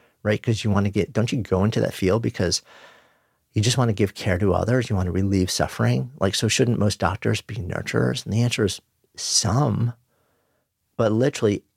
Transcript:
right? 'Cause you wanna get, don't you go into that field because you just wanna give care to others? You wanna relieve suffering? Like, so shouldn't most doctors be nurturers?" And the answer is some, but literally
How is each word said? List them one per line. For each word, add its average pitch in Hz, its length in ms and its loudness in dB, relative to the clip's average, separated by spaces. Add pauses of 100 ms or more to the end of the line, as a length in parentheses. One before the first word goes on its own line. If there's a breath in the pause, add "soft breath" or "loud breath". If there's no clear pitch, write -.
(240 soft breath)
right? 107 180 0
'Cause 113 220 -2
you 107 80 2
wanna 101 180 2
get, 92 220 -2
don't 113 220 0
you 123 80 -2
go 95 240 2
into 120 160 0
that - 120 -2
field 98 280 2
because 117 400 -2 (880 loud breath)
you 110 100 0
just 120 160 2
wanna 120 140 2
give 98 220 0
care 90 240 -2
to 98 160 2
others? 110 360 0
You 107 60 0
wanna 90 160 -2
relieve 95 400 2
suffering? 123 600 -2 (100)
Like, - 120 0
so - 140 -2
shouldn't 117 320 2
most 104 200 0
doctors 107 420 -2
be 110 140 -12
nurturers?" 120 680 -2
And 98 100 -4
the 113 80 2
answer 120 220 0
is 92 160 -2 (380)
some, 120 760 0 (1040)
but 110 140 2
literally 113 520 2 (140)